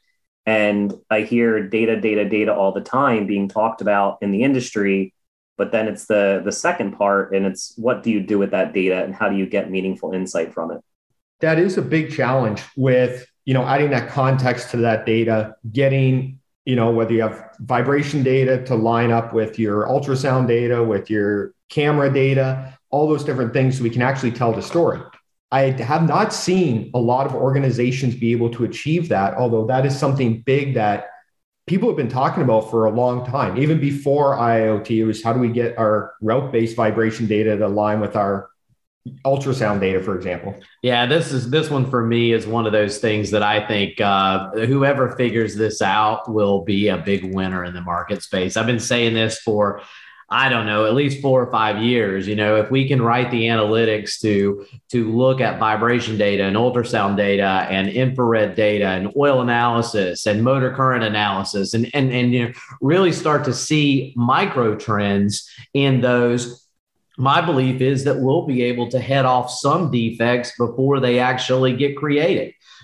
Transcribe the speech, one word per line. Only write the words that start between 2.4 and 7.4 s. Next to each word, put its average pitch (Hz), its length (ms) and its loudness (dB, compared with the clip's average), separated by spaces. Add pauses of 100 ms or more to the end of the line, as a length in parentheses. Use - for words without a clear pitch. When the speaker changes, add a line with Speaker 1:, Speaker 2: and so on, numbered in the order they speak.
Speaker 1:
all 98 180 0
the 98 100 -6
time 123 440 0
being 98 220 -2
talked 110 340 -2
about 101 400 0
in 101 80 -2
the 98 140 0
industry, 101 720 0 (420)
but 101 140 -4
then 110 160 0
it's - 180 -10
the, 101 400 2
the 101 60 -4
second 120 460 -2
part, 98 360 0
and 98 140 2